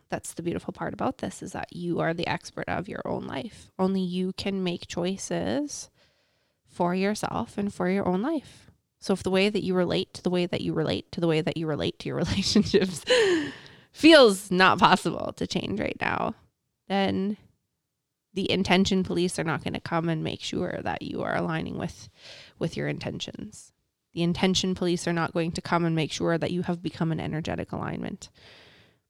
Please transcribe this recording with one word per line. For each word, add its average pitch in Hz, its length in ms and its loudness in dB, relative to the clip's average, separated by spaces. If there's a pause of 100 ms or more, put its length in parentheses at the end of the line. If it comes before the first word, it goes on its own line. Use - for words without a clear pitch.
That's - 260 -8
the 170 80 -8
beautiful 170 300 -4
part - 220 -8
about 220 240 -4
this, 202 240 -8
is 180 100 -12
that - 200 -8
you 170 280 -2
are 160 140 0
the 170 120 -4
expert - 400 -6
of 180 220 -4
your - 160 -8
own 190 220 -4
life. - 520 -10
Only 190 220 0
you 185 320 -2
can 196 320 -4
make 175 240 -4
choices 190 1000 -4 (760)
for 175 280 -2
yourself 202 600 -2
and 202 160 -2
for 180 160 -2
your 190 200 0
own 185 120 2
life. - 500 -4 (280)
So - 140 -2
if 185 100 -2
the 190 80 -2
way 190 180 6
that 208 140 0
you 180 120 0
relate 180 400 2
to - 80 -14
the 180 80 0
way 175 160 2
that - 160 -4
you 170 100 -2
relate 160 400 -2
to - 80 -8
the 170 80 4
way 156 120 4
that 156 160 -2
you 160 100 -2
relate 123 340 -2
to - 80 -8
your 135 80 -4
<laughs> 147 80 0
relationships 190 800 4 (880)
feels 269 580 8
not 180 280 6
possible - 580 2
to 180 100 -4
change - 320 -4
right - 220 -4
now, - 340 -2 (540)
then 196 480 0 (1000)
the 190 160 -2
intention 185 540 4
police 180 340 -2
are 160 60 -2
not 156 200 -2
gonna - 160 -6
come 170 280 -2
and 160 140 0
make - 200 -6
sure - 400 -4
that - 200 -6
you - 200 -6
are - 140 -2
aligning 160 420 -4
with, - 300 -10 (500)
with - 180 -4
your 147 120 -4
intentions. - 840 -10 (400)
The 170 100 -4
intention 185 520 2
police 175 320 -2
are 170 60 2
not 165 200 -2
going 165 200 -2
to - 100 -8
come 170 220 0
and 165 100 2
make 160 180 0
sure 170 240 0
that - 140 -2
you 180 120 -2
have 175 200 -4
become 165 300 -2
an 151 80 -4
energetic 151 520 -6
alignment. - 560 -8 (800)